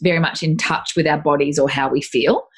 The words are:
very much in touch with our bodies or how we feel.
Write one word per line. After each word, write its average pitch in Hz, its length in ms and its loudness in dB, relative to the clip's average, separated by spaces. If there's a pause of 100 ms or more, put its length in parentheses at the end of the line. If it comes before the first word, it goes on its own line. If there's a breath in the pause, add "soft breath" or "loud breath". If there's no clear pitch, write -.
very 170 160 2
much - 240 -2
in 160 140 0
touch - 400 -4
with 160 100 2
our 151 140 0
bodies 143 360 0
or 139 120 4
how 135 200 -2
we 127 140 0
feel. - 560 0